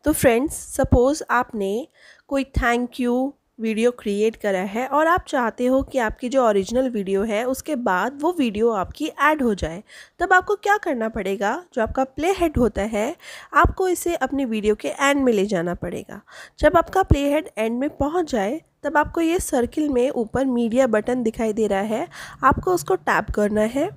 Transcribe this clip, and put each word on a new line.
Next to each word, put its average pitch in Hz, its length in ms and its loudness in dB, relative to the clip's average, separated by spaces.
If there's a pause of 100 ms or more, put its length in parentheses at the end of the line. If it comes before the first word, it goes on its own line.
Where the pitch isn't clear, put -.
तो 294 80 2
फ्रेंड्स, 262 420 2 (220)
सपोज 269 540 2
आपने 240 560 -2 (420)
कोई 269 180 0 (120)
thank 240 420 0
you 240 180 2 (400)
वीडियो 220 340 0
क्रिएट 220 440 -2
करा 196 280 -2
है 220 240 -4
और 302 180 2
आप 359 220 2
चाहते 247 380 -2
हो 262 160 2
कि 269 160 -6
आपकी 226 300 -4
जो 254 160 2
ओरिजिनल 226 460 2
वीडियो 196 320 -2
है 220 240 -2
उसके 269 320 -4
बाद 233 440 -2
वो 330 160 0
वीडियो 233 340 0
आपकी 214 380 -4 (100)
ऐड 294 220 2
हो 233 120 2
जाए, 170 280 -8 (380)
तब 381 120 2
आपको 370 240 4
क्या 415 200 2
करना 254 320 -2
पड़ेगा? 196 440 -2 (220)
जो 233 80 0
आपका 226 240 0
प्ले 311 260 -2
हेड 349 260 0
होता 220 260 2
है 220 300 -4 (400)
आपको 359 340 4
इसे 339 280 0
अपनी 269 280 -2
वीडियो 214 300 0
के 277 160 -6
एंड 277 340 2
में 247 80 4
ले 196 140 2
जाना 175 280 -2
पड़ेगा। - 460 -10 (380)
जब 311 180 4
आपका 339 260 2
प्ले 285 300 4
हेड 311 260 0
एंड 226 220 -2
में 285 100 0
पहुंच 311 420 -2
जाए 226 280 -2 (240)
तब 294 120 -2
आपको 302 240 0
ये 330 200 2
सर्किल 285 480 -2
में 254 220 2
ऊपर 240 360 -2
मीडिया 240 420 2
बटन 226 340 0
दिखाई 220 300 -2
दे 220 140 0
रहा 196 140 0
है, 220 260 -4 (380)
आपको 294 300 2
उसको 370 220 0
टैप - 340 0
करना 208 320 0
है 269 340 -2